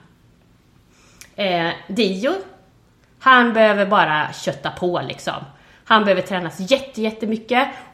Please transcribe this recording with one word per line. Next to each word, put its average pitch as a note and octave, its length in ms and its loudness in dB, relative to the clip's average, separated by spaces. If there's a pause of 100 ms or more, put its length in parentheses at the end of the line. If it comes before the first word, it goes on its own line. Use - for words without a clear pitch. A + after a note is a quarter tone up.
(1400)
Eh, F3 360 -2 (160)
Dio, G3+ 440 -2 (880)
han B3 340 6
behöver G#3 340 4
bara D#3+ 460 0
kötta - 380 -8
på, F3 380 -4
liksom. - 260 -8 (500)
Han A3 200 4
behöver F#3 180 2
tränas F3+ 480 -6
jätte-, B3+ 300 0
jättemycket A3 680 -2 (260)